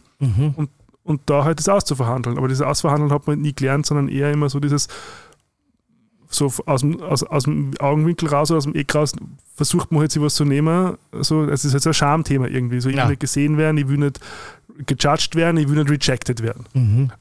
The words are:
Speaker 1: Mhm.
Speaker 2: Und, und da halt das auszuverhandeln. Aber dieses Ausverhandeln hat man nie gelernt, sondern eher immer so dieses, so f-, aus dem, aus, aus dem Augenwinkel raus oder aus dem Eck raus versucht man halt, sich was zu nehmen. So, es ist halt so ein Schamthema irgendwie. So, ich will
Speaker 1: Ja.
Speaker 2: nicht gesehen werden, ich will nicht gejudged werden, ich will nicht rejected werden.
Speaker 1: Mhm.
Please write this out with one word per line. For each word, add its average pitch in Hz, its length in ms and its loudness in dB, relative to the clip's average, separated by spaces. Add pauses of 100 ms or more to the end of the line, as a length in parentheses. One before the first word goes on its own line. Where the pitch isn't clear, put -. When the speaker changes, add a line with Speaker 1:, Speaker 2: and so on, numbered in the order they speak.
(180)
Speaker 1:
Mhm. 139 380 2
Speaker 2:
Und, 151 140 -4 (320)
und 143 240 -2
da 143 180 4
halt 156 140 2
das - 100 -2
auszuverhandeln. 127 680 0
Aber 127 120 0
dieses 135 140 0
Ausverhandeln 147 500 2
hat 143 140 -2
man 147 140 0
nie 147 140 -2
gelernt, 139 300 0
sondern 143 240 0
eher 143 240 -2
immer 147 160 0
so 139 100 -2
dieses, 143 300 0 (1400)
so - 160 0
f-, - 180 -4
aus 139 160 0
dem, 147 220 -2
aus, 143 200 -2
aus 143 220 -2
dem 147 340 -2
Augenwinkel 151 520 0
raus 147 200 2
oder 165 60 2
aus 143 80 0
dem 151 100 -4
Eck 147 200 -2
raus 151 180 0 (420)
versucht - 380 -2
man 151 80 2
halt, 151 120 0
sich 151 100 0
was 147 120 0
zu 147 120 0
nehmen. 160 500 2 (240)
So, 156 240 2
es 147 220 -2
ist 135 80 2
halt 139 80 0
so 160 80 2
ein 147 40 2
Schamthema 143 520 2
irgendwie. 123 340 -2
So, 127 80 -2
ich 135 60 0
will 135 80 2
Speaker 1:
Ja. 123 60 4
Speaker 2:
nicht 139 120 0
gesehen 147 380 0
werden, 156 180 2
ich 143 100 0
will 143 120 0
nicht 143 220 0 (680)
gejudged 147 500 0
werden, 165 220 2
ich 147 100 2
will 151 80 2
nicht 147 140 2
rejected 127 520 -2
werden. 117 300 -6
Speaker 1:
Mhm. 123 380 2 (100)